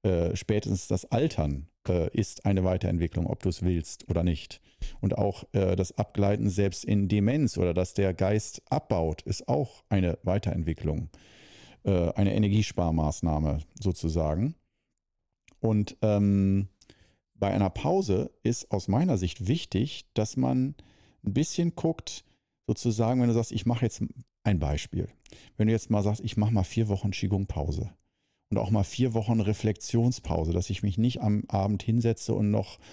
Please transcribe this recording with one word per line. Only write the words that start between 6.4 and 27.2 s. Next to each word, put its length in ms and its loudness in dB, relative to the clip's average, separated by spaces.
selbst 340 -2
in 240 2
Demenz 500 2
oder 160 2
dass 200 0
der 200 2
Geist 560 0
abbaut, 520 0
ist 260 -6
auch 400 -2
eine 360 0
Weiterentwicklung, 840 -2
äh, 280 2
eine 220 2
Energiesparmaßnahme 1200 2
sozusagen. 760 0
Und, 400 2
ähm, 680 4
bei 160 -2
einer 180 2
Pause 600 0
ist 280 -2
aus 180 -2
meiner 280 2
Sicht 300 -2
wichtig, 680 -2
dass 220 -2
man 400 0
ein 80 -2
bisschen 420 0
guckt, 500 -4
sozusagen, 540 0
wenn 80 4
du 40 2
sagst, 200 0
ich 120 -4
mache 200 2
jetzt 180 -4
ein 160 2
Beispiel. 480 -2
Wenn 120 2
du 60 4
jetzt 160 -2
mal 140 2
sagst, 200 0
ich 120 -6
mache 180 2
mal 100 2
vier 260 -2
Wochen 220 0
Qigong-Pause 840 -2